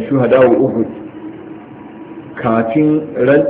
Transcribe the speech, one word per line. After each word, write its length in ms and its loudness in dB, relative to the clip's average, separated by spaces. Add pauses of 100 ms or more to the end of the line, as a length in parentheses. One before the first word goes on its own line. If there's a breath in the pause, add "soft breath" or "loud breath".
shuhada 400 4
wa 160 6
Uhud 240 0 (1500)
kafin 640 0 (160)
ran, 320 4